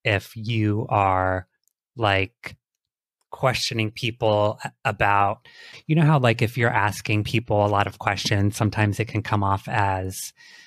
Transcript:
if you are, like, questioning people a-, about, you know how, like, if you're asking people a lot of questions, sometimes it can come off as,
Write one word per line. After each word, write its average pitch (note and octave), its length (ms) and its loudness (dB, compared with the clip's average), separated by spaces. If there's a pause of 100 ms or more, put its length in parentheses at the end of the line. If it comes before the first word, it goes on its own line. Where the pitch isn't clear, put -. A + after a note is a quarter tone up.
if G#2 320 0
you A2 540 -2
are, F#2 560 2 (500)
like, G2 600 -2 (760)
questioning A2+ 580 -2
people G#2+ 720 0
a-, - 100 -10 (120)
about, G2+ 640 0 (420)
you D#3 80 2
know E3 100 4
how, D3+ 140 4
like, A#2+ 220 2
if A2 140 0
you're A#2 140 2
asking G#2 540 0
people G#2+ 420 0
a - 0 -
lot G2+ 220 2
of - 100 -10
questions, G2+ 580 0
sometimes G#2 440 0
it A2 80 -4
can G#2 140 -4
come G#2 200 -2
off G2 240 -2
as, F#2+ 680 -4 (340)